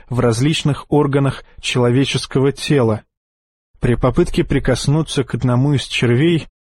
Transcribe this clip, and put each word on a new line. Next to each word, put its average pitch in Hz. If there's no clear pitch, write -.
в 123
различных 127
органах 139
человеческого 127
тела. 120
При 139
попытке 165
прикоснуться 143
к -
одному 127
из 127
червей 139